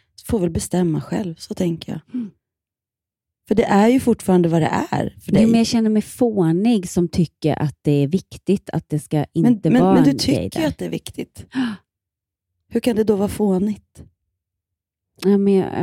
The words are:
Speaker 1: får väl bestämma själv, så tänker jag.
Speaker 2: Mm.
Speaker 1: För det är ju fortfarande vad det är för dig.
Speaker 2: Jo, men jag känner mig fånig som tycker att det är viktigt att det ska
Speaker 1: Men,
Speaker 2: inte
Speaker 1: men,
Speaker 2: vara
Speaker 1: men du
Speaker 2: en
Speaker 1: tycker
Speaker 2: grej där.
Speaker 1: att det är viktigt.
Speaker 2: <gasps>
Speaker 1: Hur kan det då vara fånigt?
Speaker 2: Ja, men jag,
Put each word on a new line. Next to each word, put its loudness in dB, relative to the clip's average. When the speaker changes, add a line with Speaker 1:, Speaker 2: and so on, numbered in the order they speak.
Speaker 1:
får -2
väl 0
bestämma -2
själv, -8
så -14
tänker -4
jag. -10
Speaker 2:
Mm. -8
Speaker 1:
För 0
det 2
är 4
ju 4
fortfarande 2
vad 2
det 0
är -4
för -6
dig. 4
Speaker 2:
Jo, 4
men 4
jag 2
känner 0
mig 2
fånig 0
som -2
tycker -2
att -4
det 0
är 2
viktigt -4
att -6
det -4
ska -6
Speaker 1:
Men, -2
Speaker 2:
inte 2
Speaker 1:
men, 4
Speaker 2:
vara 4
Speaker 1:
men 4
du 4
Speaker 2:
en 0
Speaker 1:
tycker 0
Speaker 2:
grej -6
där. -2
Speaker 1:
att -6
det -8
är -8
viktigt. -12
Speaker 2:
<gasps> -12
Speaker 1:
Hur -4
kan -2
det 0
då 2
vara -2
fånigt? -2
Speaker 2:
Ja, 4
men 2
jag, 2